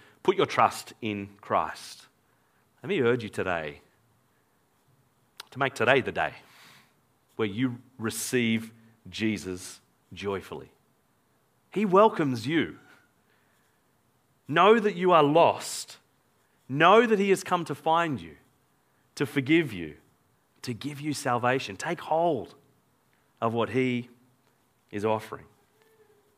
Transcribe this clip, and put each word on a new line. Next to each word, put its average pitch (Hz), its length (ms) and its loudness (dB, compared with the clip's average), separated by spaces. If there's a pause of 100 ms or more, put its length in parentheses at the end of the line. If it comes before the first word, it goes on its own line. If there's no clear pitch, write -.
(220)
put 190 140 2
your 160 100 2
trust - 540 0
in 101 280 -6 (120)
Christ. - 640 -4 (760)
Let 127 60 -12
me 185 120 -2
urge 120 220 2
you 104 80 -8
today 82 500 -6 (1700)
to - 80 -18
make 135 160 0
today 123 260 4
the 98 120 -6
day 80 200 -2 (1040)
where 110 120 -4
you 120 300 -4 (200)
receive 113 720 -2 (360)
Jesus 92 720 -6 (320)
joyfully. 90 580 -8 (1000)
He 208 120 0
welcomes 175 640 4
you. 131 300 -2 (1700)
Know 180 320 6
that 208 160 0
you 180 180 2
are 160 100 8
lost. 147 760 2 (720)
Know 175 380 6
that 220 120 2
he 202 120 2
has 185 120 2
come 175 220 -4
to 151 100 -8
find 160 460 -2
you, 80 160 -18 (800)
to 143 100 -2
forgive 143 480 0
you, 80 220 -10 (680)
to 127 120 -8
give 139 260 -12
you 147 140 -6
salvation. 123 640 -2
Take 160 240 -8
hold 156 540 -2 (840)
of 117 140 -2
what 113 160 -2
he 123 400 -2 (800)
is 104 140 -8
offering. 110 420 -4 (920)